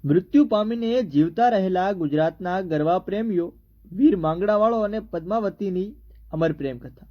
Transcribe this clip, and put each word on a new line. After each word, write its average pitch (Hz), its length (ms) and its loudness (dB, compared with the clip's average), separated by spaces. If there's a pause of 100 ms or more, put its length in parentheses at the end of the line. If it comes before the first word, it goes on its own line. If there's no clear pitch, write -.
મૃત્યુ 190 400 4
પામીને 226 580 0
જીવતા 165 460 2
રહેલા 190 420 0
ગુજરાતના 165 720 -2
ગરવા 160 380 0
પ્રેમીઓ 196 540 -4 (380)
વીર 214 260 4
માંગડાવાળો 208 640 2
અને 208 200 -2
પદ્માવતીની 196 960 -4 (360)
અમર 160 200 0
પ્રેમ 135 260 -6
કથા. - 340 -20